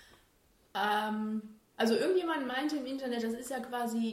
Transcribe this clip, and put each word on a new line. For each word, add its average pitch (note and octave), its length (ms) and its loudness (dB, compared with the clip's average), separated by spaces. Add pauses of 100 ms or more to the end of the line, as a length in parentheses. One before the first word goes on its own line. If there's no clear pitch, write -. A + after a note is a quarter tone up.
(720)
Ähm, G#3+ 680 0 (360)
also A3+ 180 4
irgendjemand E4 520 2
meinte D4 300 0
im B3+ 80 -4
Internet, B3+ 380 -2
das A3+ 100 0
ist - 160 -8
ja C4 100 -2
quasi A#3 380 -2 (160)